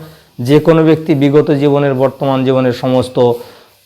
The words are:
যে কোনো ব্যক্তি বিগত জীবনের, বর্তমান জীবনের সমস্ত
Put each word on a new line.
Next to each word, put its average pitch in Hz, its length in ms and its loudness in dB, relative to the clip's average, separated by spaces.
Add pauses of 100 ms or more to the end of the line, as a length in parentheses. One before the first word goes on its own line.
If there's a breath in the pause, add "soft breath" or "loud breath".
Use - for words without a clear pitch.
(400 loud breath)
যে 135 200 2
কোনো 160 240 2
ব্যক্তি 156 320 0
বিগত 143 360 2
জীবনের, 143 420 0
বর্তমান 131 520 -2
জীবনের 127 280 0
সমস্ত 127 600 0 (520 loud breath)